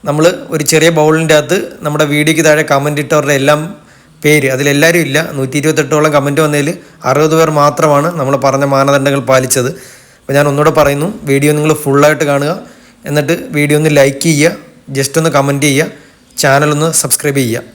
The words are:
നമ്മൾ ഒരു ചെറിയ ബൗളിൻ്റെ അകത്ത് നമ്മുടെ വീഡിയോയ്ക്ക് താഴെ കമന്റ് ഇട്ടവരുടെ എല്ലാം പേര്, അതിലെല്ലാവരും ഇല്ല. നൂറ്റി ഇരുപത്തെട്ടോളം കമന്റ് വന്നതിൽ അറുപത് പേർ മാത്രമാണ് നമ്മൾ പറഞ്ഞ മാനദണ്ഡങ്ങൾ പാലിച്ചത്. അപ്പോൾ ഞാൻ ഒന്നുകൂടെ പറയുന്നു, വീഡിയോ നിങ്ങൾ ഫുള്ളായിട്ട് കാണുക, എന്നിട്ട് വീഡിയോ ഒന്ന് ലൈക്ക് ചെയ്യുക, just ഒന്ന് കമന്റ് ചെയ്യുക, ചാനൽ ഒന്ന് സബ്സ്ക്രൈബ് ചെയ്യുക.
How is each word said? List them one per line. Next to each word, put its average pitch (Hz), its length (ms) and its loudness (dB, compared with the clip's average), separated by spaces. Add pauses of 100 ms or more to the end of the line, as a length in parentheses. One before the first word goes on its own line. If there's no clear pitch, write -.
നമ്മൾ 151 180 0 (280)
ഒരു 151 180 -4
ചെറിയ 160 260 4
ബൗളിൻ്റെ 156 400 2
അകത്ത് 151 200 0 (280)
നമ്മുടെ 151 280 0
വീഡിയോയ്ക്ക് 151 340 0
താഴെ 151 240 4
കമന്റ് 143 320 -2
ഇട്ടവരുടെ 147 380 0
എല്ലാം 147 180 2 (640)
പേര്, 147 320 2
അതിലെല്ലാവരും 143 520 2
ഇല്ല. 135 100 -2 (200)
നൂറ്റി 131 240 -4
ഇരുപത്തെട്ടോളം 151 540 0
കമന്റ് 143 300 0
വന്നതിൽ 147 240 0 (400)
അറുപത് 156 300 2
പേർ 160 100 4 (120)
മാത്രമാണ് 147 480 2 (100)
നമ്മൾ 135 140 -2 (120)
പറഞ്ഞ 139 280 0
മാനദണ്ഡങ്ങൾ 139 480 0 (100)
പാലിച്ചത്. 131 380 0 (520)
അപ്പോൾ 139 160 -4
ഞാൻ 147 140 4
ഒന്നുകൂടെ 147 280 2
പറയുന്നു, 143 280 2 (220)
വീഡിയോ 139 280 2
നിങ്ങൾ 151 160 0 (100)
ഫുള്ളായിട്ട് 143 480 2
കാണുക, 143 220 -2 (560)
എന്നിട്ട് 147 260 0 (220)
വീഡിയോ 147 240 0
ഒന്ന് 156 180 2
ലൈക്ക് 135 280 2
ചെയ്യുക, 156 240 2 (460)
just 135 240 -2
ഒന്ന് 160 160 0
കമന്റ് 139 320 0
ചെയ്യുക, 143 180 0 (560)
ചാനൽ 143 320 2
ഒന്ന് 156 140 0 (120)
സബ്സ്ക്രൈബ് 139 420 -2
ചെയ്യുക. 113 200 -4 (120)